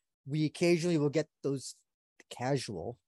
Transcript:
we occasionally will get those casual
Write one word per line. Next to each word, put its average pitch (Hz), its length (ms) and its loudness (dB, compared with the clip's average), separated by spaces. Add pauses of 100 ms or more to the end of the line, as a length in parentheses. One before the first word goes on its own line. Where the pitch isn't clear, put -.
(260)
we 151 200 0
occasionally 175 520 2
will 147 120 2
get 151 180 0 (160)
those 139 320 -4 (540)
casual 120 680 -4 (100)